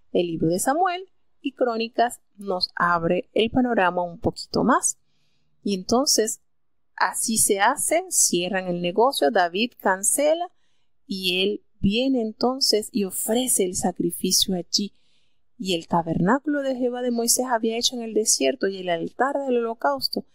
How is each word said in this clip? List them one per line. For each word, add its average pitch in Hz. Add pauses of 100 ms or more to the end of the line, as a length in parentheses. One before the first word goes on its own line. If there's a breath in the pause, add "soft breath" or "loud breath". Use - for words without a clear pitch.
(120)
el 180
libro 160
de 175
Samuel 349 (320)
y 269
Crónicas 233 (160)
nos 190
abre 175
el 226
panorama 202
un 170
poquito -
más. 277 (640)
Y 202
entonces 220 (560)
así -
se 202
hace, 294
cierran 185
el 175
negocio, 220
David 196
cancela 285 (560)
y 185
él 208 (160)
viene 240
entonces 220
y 202
ofrece 226
el 185
sacrificio 185
allí. 196 (640)
Y 190
el 165
tabernáculo 180
de 269
Jehová 247
de 247
Moisés 233
había 226
hecho 240
en 240
el 226
desierto 240
y 196
el 180
altar 175
del 262
holocausto 233 (100)